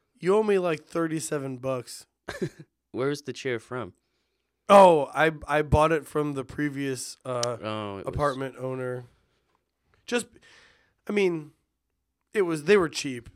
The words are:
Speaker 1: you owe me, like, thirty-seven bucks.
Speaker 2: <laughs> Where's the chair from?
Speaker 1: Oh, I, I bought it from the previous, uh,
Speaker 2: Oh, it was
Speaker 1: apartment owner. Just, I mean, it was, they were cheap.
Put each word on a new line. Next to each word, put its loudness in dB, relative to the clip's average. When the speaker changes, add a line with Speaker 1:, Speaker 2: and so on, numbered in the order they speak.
Speaker 1:
you 2
owe 4
me, 2
like, -2
thirty-seven -4
bucks. -8
Speaker 2:
<laughs> -20
Where's -4
the -10
chair -6
from? -10
Speaker 1:
Oh, 10
I, 2
I 2
bought 4
it 0
from -4
the -6
previous, -6
uh, -4
Speaker 2:
Oh, -8
it -12
was -8
Speaker 1:
apartment -6
owner. -8
Just, -4
I -6
mean, -2
it 0
was, -2
they 6
were 2
cheap. -10